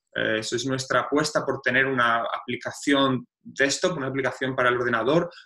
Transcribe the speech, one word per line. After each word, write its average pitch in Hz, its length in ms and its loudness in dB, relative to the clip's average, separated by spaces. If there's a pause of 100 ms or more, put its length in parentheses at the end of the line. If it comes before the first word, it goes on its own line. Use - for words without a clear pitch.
(160)
Eh, 113 220 0
eso 113 180 -4
es 117 100 -4
nuestra 131 340 0
apuesta 147 440 0
por 127 160 -2
tener 131 260 2
una 120 360 2
aplicación 127 1040 0 (160)
desktop, 139 540 0
una 135 120 -4
aplicación 131 460 -2
para 123 140 2
el 123 80 2
ordenador, 123 540 2 (160)